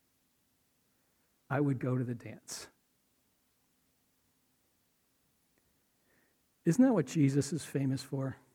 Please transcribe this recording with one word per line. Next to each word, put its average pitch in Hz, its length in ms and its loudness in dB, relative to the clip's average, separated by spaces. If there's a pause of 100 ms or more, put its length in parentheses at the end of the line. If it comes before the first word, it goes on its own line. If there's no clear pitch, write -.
(1500)
I 135 120 0
would 139 180 0
go 127 180 -2
to 127 80 -2
the 120 100 -6
dance." - 540 -14 (4000)
Isn't 170 200 4
that 269 80 6
what 175 140 2
Jesus 143 460 2
is 156 120 -4
famous 135 380 -2
for? 135 340 -6 (180)